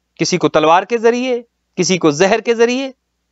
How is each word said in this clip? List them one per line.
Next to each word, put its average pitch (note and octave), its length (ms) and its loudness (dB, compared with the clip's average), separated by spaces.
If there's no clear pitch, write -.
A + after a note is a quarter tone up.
किसी E3 200 -2
को D3+ 100 0
तलवार E3 360 2
के A#3+ 140 -4
जरिए, A#3+ 440 0
किसी F3+ 220 -2
को E3 140 2
जहर F#3+ 280 0
के A#3 140 -2
जरिए। B3 400 -2